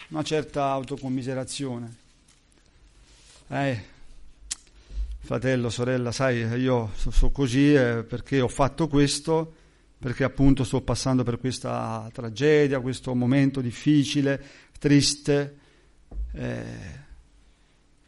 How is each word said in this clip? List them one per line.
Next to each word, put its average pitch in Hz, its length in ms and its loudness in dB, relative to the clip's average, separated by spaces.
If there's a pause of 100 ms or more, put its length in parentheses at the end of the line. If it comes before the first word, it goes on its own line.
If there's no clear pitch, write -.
(100)
Una 156 120 -6
certa 147 440 -4
autocommiserazione. 131 1300 -6 (1500)
"Eh, 135 360 -4 (1300)
fratello, 123 520 -2
sorella, 123 420 -2
sai, 120 340 0 (140)
io 123 340 0
so, - 160 0
so 117 200 6
così, 139 440 4
eh, 120 300 2
perché 127 360 -2
ho 123 80 2
fatto 139 400 0
questo, 156 680 0 (440)
perché 131 260 -4
appunto 135 400 4
sto 120 180 -2
passando 127 400 0
per 117 160 -4
questa 117 720 -6
tragedia, 135 680 2
questo 127 340 -6
momento 135 460 2
difficile, 139 840 0 (360)
triste." 143 800 2 (760)
Eh, 117 720 -10 (1040)